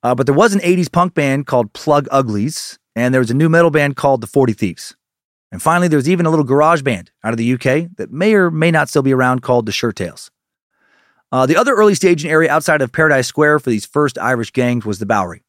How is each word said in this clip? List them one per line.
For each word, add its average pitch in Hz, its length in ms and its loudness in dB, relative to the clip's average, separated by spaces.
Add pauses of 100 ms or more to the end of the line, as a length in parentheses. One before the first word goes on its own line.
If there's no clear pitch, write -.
Uh, 123 100 2
but 123 120 0
there 139 80 2
was 190 200 4
an 202 80 0
eighties 180 260 0
punk 175 260 0
band 139 340 -2
called 120 240 -2
Plug 143 400 0
Uglies, 127 680 -2 (160)
and 123 180 -2
there 131 80 2
was 117 100 -2
a 117 40 0
new 156 140 2
metal 165 220 4
band 143 260 0
called 135 240 0
the 110 80 -12
Forty 127 240 2
Thieves. - 420 -8 (560)
And 90 100 -14
finally, 175 280 0
there 151 80 2
was 135 120 0
even 175 180 0
a 160 40 2
little 156 140 2
garage 147 380 2
band 117 280 -6 (140)
out 110 80 -4
of 117 60 -4
the 117 80 -2
U 123 120 -2
K 147 380 -2
that - 160 -10
may 202 220 0
or 185 160 2
may 160 200 0
not 156 180 0
still 147 140 0
be 135 120 2
around 127 280 0
called 123 240 0
the 107 60 -6
Shirt 113 240 -4
Tails. - 340 -10 (1000)
Uh, 131 140 2
the 156 100 2
other 240 180 2
early 208 200 4
staging 170 360 0
area 160 200 2
outside 151 320 0
of 123 100 -4
Paradise 147 340 2
Square 151 340 2
for 131 100 -4
these 107 160 -2
first 147 320 -2
Irish 117 340 -4
gangs 123 320 -2
was 104 140 -6
the 104 80 -8
Bowery 95 420 -2